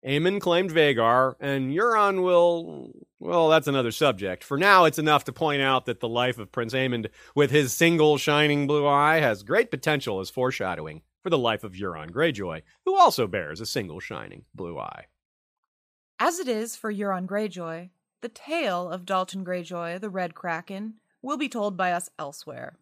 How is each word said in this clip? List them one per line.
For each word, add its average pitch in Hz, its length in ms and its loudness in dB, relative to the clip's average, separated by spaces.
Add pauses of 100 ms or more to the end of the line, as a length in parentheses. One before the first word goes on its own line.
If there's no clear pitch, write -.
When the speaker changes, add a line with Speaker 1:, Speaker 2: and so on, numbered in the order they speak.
Speaker 1:
Aemon 160 360 0
claimed 180 320 0
Vhagar, 131 640 4
and 135 320 -2
Euron 202 540 2
will, 170 680 2 (300)
well, 170 280 2
that's 156 200 4
another 131 240 0
subject. 98 500 0
For 139 160 -6
now, 185 260 8
it's 156 140 2
enough 151 240 4
to 127 100 -8
point 147 300 -2
out 135 240 2
that 123 140 -4
the 120 80 -4
life 120 320 -2
of 101 100 -14
Prince 117 240 -6
Aemond, 123 320 -2 (300)
with 143 160 4
his 143 200 4
single 156 460 4
shining 147 480 2
blue 147 180 0
eye, 147 360 4
has 107 240 0
great 180 260 0
potential 135 480 -2
as 95 100 -8
foreshadowing 87 760 -4 (200)
for 190 80 -4
the 160 80 4
life 113 240 0
of 95 120 -14
Euron 87 360 -10
Greyjoy, 101 520 -4 (220)
who 381 120 0
also 233 320 4
bears 85 320 -6
a 113 40 -12
single 92 360 -8
shining 58 520 -14
blue 85 240 -12
eye. 50 280 -12 (1120)
Speaker 2:
As 339 220 0
it 277 80 -6
is 226 260 -4
for 220 180 -8
Euron 196 340 -4
Greyjoy, 180 640 -6 (320)
the 240 60 -10
tale 202 600 -4
of 180 160 -10
Dalton 190 380 -2
Greyjoy, 175 560 -6
the 208 100 -8
Red 180 240 -4
Kraken, 190 600 -8 (280)
will 277 140 -4
be 269 120 -4
told 208 280 -4
by 180 160 0
us 175 260 -4
elsewhere. 139 640 -12